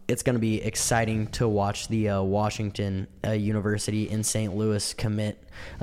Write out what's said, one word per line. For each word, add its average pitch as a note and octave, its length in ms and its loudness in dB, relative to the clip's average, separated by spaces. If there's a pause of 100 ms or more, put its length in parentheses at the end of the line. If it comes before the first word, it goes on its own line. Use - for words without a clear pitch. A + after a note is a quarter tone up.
it's B2 140 0
gonna B2 160 2
be A2 240 0
exciting A2 680 0
to - 200 0
watch G2+ 400 0
the, A2 220 2
uh, G2 120 2
Washington, G2+ 840 0 (200)
uh, G#2+ 60 0
University G#2+ 760 0
in G#2+ 140 -2
Saint G#2+ 320 -2
Louis G#2 400 0
commit, G#2+ 480 -2 (400)